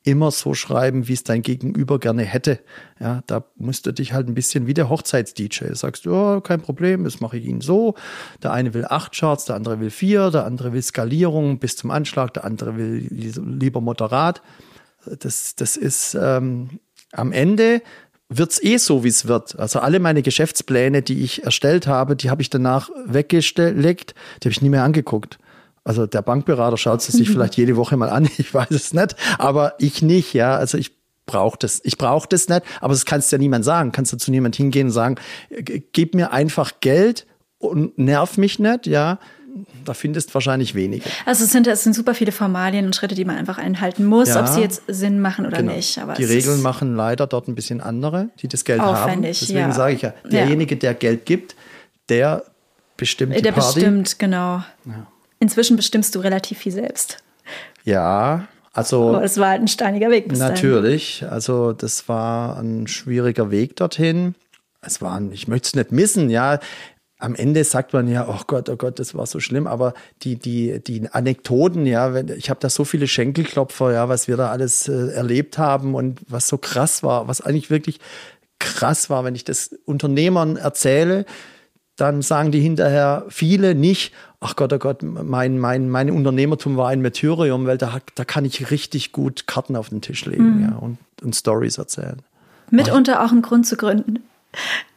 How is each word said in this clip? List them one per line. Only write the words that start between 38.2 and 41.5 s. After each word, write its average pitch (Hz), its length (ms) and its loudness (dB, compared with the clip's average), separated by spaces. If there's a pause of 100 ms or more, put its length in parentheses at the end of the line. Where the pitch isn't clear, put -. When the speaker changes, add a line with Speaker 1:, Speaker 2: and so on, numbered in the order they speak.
Speaker 1:
mich 196 220 2
nicht", 226 260 0
ja. 151 320 2 (680)
Da 143 100 -8
findest 151 400 -6
wahrscheinlich 131 420 0
wenige. 98 340 -4 (160)
Speaker 2:
Also 240 180 2
es 202 80 2